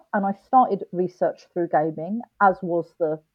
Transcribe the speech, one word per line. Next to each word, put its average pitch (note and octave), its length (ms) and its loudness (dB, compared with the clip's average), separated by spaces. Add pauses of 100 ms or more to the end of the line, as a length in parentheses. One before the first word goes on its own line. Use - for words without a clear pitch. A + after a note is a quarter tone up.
(160)
and G3 100 0
I G3 80 -2
started A3 600 2
Research F3 600 -4
Through E3+ 160 -4
Gaming, D#3+ 540 -2 (180)
as F#3+ 220 4
was E3+ 360 -4
the D#3 220 -2 (140)